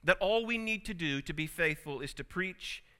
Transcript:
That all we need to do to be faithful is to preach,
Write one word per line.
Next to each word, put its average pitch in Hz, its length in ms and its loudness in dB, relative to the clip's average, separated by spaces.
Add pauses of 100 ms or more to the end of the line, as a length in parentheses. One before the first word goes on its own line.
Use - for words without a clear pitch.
That 175 160 6
all 220 240 4
we 226 140 0
need 220 260 -2
to 214 100 -4
do 151 280 0
to 160 100 -6
be 156 160 -2
faithful 151 520 0
is 143 140 -6
to 143 100 -8
preach, - 600 -6 (160)